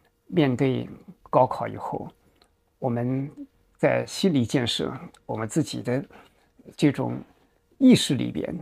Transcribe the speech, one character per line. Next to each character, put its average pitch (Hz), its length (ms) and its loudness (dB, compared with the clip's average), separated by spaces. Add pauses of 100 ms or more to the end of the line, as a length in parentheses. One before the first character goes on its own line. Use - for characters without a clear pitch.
(260)
面 147 280 2
对 120 360 0 (400)
高 131 160 6
考 113 220 -4
以 107 100 -10
后， - 320 -8 (720)
我 131 100 -2
们 127 420 -4 (460)
在 123 280 2
心 - 280 0
理 131 120 4
建 123 200 0
设、 - 260 -4 (340)
我 117 120 -6
们 110 100 -4
自 151 140 -2
己 123 200 -6
的 123 220 -2 (720)
这 147 160 4
种 127 260 -4 (600)
意 254 180 8
识 - 200 2
里 120 160 -2
边 - 300 -6